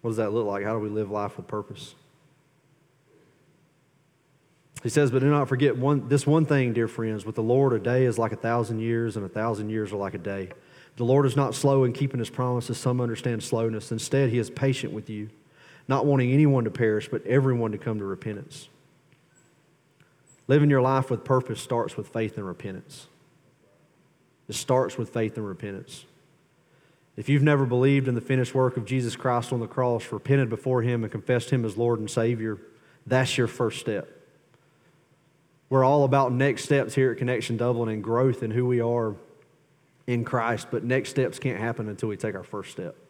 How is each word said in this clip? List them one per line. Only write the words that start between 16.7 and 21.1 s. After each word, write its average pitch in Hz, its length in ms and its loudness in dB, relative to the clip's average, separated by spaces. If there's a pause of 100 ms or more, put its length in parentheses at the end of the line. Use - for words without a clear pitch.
perish, 107 400 0
but - 160 -4
everyone 123 460 2
to 104 60 -6
come 110 200 -4
to 98 80 -4
repentance." - 640 -10 (1800)
Living 147 220 6
your 135 100 6
life 131 300 2